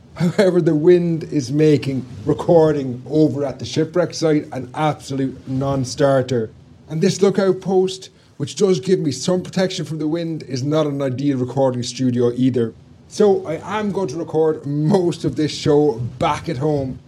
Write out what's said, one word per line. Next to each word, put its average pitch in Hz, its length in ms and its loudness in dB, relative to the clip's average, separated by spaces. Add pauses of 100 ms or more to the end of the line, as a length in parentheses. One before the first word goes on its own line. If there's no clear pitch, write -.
(140)
However, 175 480 2
the 160 120 2
wind 170 500 4
is 143 280 -4
making 143 540 2 (180)
recording 147 800 2
over 143 400 2
at 127 140 -6
the - 80 -10
shipwreck 160 480 -2
site 156 380 0
an 131 200 -10
absolute 135 720 -4
non-starter. 131 1000 0 (400)
And 160 140 -4
this 190 180 2
lookout 190 400 2
post, 185 480 0 (300)
which - 180 -8
does 190 240 2
give 185 180 2
me 156 140 -2
some 180 280 -2
protection 185 440 -4
from 156 140 -8
the 151 100 -2
wind, 165 360 -4
is 127 200 -6
not 151 220 2
an 139 140 -4
ideal 135 380 -2
recording 127 460 0
studio 120 500 0
either. 120 400 0 (320)
So 202 400 2
I 170 320 -6
am 208 140 -2
going 190 160 -2
to 135 80 -8
record 156 500 0
most 156 580 0
of 135 120 -2
this 151 160 0
show 147 400 4 (260)
back 160 300 -2
at 160 80 -4
home. 135 520 -2